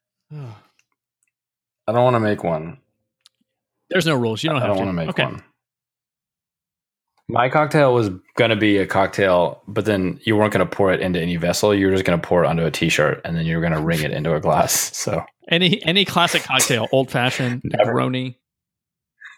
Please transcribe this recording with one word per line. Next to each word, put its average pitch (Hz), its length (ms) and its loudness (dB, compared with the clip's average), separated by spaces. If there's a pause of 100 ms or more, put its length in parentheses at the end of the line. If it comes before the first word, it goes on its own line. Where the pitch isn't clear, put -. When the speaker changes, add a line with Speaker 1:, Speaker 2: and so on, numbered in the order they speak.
Speaker 1:
<sighs> - 240 -20 (1500)
Speaker 2:
I - 40 -4
don't 120 120 2
wanna 123 160 4
make 107 240 0
one. 82 340 -4 (1120)
Speaker 1:
There's 175 160 0
no 156 100 2
rules. 113 280 0
You 160 80 0
don't 147 80 0
Speaker 2:
I - 20 -2
Speaker 1:
have 107 80 -2
Speaker 2:
don't 98 80 0
Speaker 1:
to. 95 60 0
Speaker 2:
wanna 95 100 -2
make 82 160 -4
Speaker 1:
Okay. - 160 -2
Speaker 2:
one. - 180 -10 (1800)
My 120 220 0
cocktail 147 440 2
was 113 160 2 (280)
gonna 113 200 2
be 104 200 4
a 95 80 2
cocktail, 92 840 0
but 104 180 -4
then 92 380 -2
you 107 140 2
weren't 107 160 2
gonna 92 120 2
pour 92 280 0
it 80 80 -2
into 90 200 -2
any 87 160 -2
vessel. 87 380 2
You 98 120 2
were 95 60 4
just 95 120 0
gonna 87 120 2
pour 87 260 2
it 71 40 2
onto 82 160 0
a 80 80 0
t-shirt, 76 540 0
and 85 100 -6
then 82 100 -2
you 82 120 -2
were 82 40 -2
gonna 82 200 -2
wring 165 200 -2
it 151 100 -4
into 156 240 -2
a 151 40 -2
glass. - 560 0
<laughs> - 60 -8
So 95 240 -4 (240)
Speaker 1:
Any, 170 360 2
any 185 200 2
classic 175 380 0
cocktail, 131 480 0
old 135 180 2
fashioned, 127 560 0
Speaker 2:
Never. 107 280 0
Speaker 1:
Negroni. 127 420 -2 (1040)